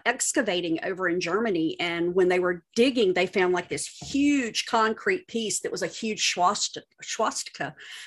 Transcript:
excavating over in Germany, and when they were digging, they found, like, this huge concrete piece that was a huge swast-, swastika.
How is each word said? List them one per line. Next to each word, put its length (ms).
excavating 760
over 260
in 100
Germany, 600
and 360
when 140
they 100
were 240
digging, 380
they 140
found, 260
like, 160
this 180
huge 760
concrete 600
piece 340
that 100
was 120
a 40
huge 460
swast-, 440
swastika. 760